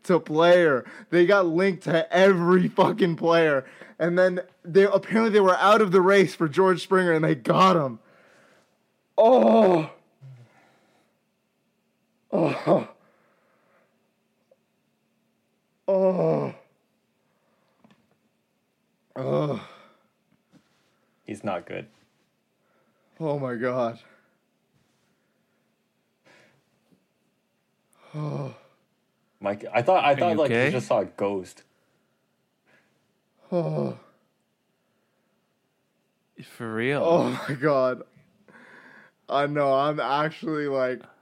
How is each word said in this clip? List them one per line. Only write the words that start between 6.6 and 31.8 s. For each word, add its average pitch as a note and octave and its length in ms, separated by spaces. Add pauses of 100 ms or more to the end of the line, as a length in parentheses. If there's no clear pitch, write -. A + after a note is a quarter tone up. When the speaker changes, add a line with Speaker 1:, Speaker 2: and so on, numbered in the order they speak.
Speaker 1:
Springer F#3 300
and D#3+ 120
they D#3 120
got F3 400
him. C3 240 (1160)
Oh. A3 720 (2500)
Oh. D3+ 560 (3000)
Oh. F3 680 (2500)
Oh. C#3 520 (1600)
Speaker 2:
He's G#2+ 200
not F#2 220
good. F#2 200 (1300)
Speaker 1:
Oh D3 180
my B2+ 160
God. A#2+ 460 (4000)
Oh. C#3+ 400 (840)
Speaker 2:
Mike, G2+ 320
I A#2+ 100
thought, F3+ 220
I - 80
Speaker 3:
Are - 40
Speaker 2:
thought, F3 140
Speaker 3:
you D#3 60
Speaker 2:
like, D3 140
Speaker 3:
okay? A#2 160
Speaker 2:
you D3 60
just B2 160
saw A#2 120
a F#2 40
ghost. G2 580 (1900)